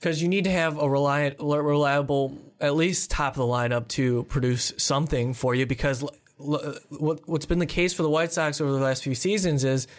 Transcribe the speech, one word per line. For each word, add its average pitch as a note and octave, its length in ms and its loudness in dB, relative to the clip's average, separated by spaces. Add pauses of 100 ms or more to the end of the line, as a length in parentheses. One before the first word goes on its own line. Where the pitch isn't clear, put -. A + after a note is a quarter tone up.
'cause D#3+ 200 -2
you E3+ 60 2
need F#3+ 160 2
to F#3+ 80 0
have E3 280 0
a D3 80 2
reliant, C#3 520 2
reliable, C#3+ 1000 2 (220)
at D3 160 0
least E3 340 0
top C#3 240 0
of - 40 -8
the C3 140 0
lineup A#2+ 380 0
to B2 340 0
produce B2 540 -2
something C3+ 560 0
for B2 220 0
you. C3 100 2
Because C3 380 -2
l-, C#3+ 80 -8 (280)
l-, C#3+ 360 -4 (140)
what, D3+ 380 -4
what's D#3+ 180 -2
been F3 140 0
the E3+ 60 2
case F3+ 280 0
for F3 100 -2
the D#3 60 2
White E3 240 2
Sox D#3 280 -2
over C#3 100 0
the C#3 80 0
last C3 240 0
few C3 120 -2
seasons F3+ 480 0
is C3+ 240 0 (120)